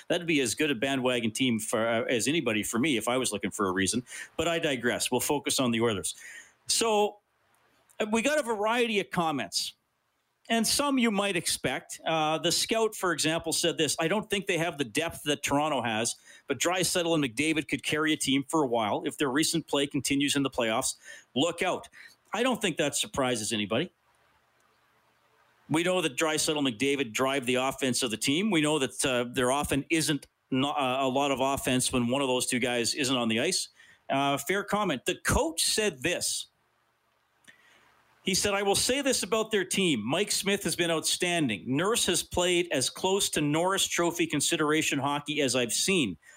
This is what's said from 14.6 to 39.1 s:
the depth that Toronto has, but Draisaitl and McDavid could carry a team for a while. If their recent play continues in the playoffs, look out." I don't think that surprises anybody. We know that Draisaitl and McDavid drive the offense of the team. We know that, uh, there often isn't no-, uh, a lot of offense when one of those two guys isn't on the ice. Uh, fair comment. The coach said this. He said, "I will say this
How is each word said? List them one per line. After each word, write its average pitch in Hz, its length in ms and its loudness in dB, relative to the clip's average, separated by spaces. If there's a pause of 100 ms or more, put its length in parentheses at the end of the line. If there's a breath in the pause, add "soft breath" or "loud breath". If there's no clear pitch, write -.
the 143 60 0
depth 156 400 -4
that 143 200 -2
Toronto 143 380 2
has, 117 340 0 (320 loud breath)
but 139 120 -2
Draisaitl 175 540 2
and 156 100 2
McDavid 147 460 -2
could 139 140 -4
carry 156 280 0
a 151 60 2
team 135 320 0
for 160 140 2
a 131 40 0
while. 117 380 0
If 143 120 -6
their 143 120 0
recent 156 380 0
play 143 200 0
continues 139 480 0
in 139 80 0
the 131 60 0
playoffs, 110 460 -2 (380 loud breath)
look 151 280 0
out." 175 260 -2 (460 loud breath)
I 214 100 0
don't 247 180 0
think 170 160 -2
that 143 180 0
surprises 123 580 -2
anybody. 110 380 -2 (1800)
We 151 140 2
know 185 180 2
that 156 160 -2
Draisaitl 156 400 0
and 139 100 2
McDavid 131 460 0
drive 135 320 0
the 123 100 0
offense 131 480 0
of 117 80 0
the 110 60 -4
team. 185 340 0
We 165 80 4
know 151 200 2
that, 131 260 -2
uh, 123 240 2
there 123 200 2
often 143 400 0
isn't 151 380 0 (240)
no-, 135 200 0
uh, 131 280 0
a 135 80 2
lot 139 240 2
of 127 80 -2
offense 131 540 0
when 120 160 0
one 135 120 0
of 139 60 0
those 127 200 0
two 127 120 0
guys 120 360 0
isn't 135 200 0
on 120 140 0
the 113 100 0
ice. 170 300 -2 (400 loud breath)
Uh, 139 280 0
fair 190 280 -4
comment. 196 400 -2
The 180 100 -2
coach - 480 0
said 185 400 0
this. 156 440 -2 (1800 soft breath)
He 190 120 0
said, 202 180 2
"I 202 80 0
will 202 140 4
say 269 260 0
this 269 220 0